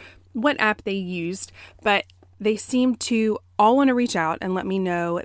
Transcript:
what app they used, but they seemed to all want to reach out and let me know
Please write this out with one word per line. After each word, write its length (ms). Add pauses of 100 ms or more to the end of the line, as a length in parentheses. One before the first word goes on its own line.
(320)
what 260
app 260
they 100
used, 580 (300)
but 240 (340)
they 160
seemed 440
to 380 (200)
all 180
want 120
to 60
reach 220
out 240
and 140
let 100
me 140
know 460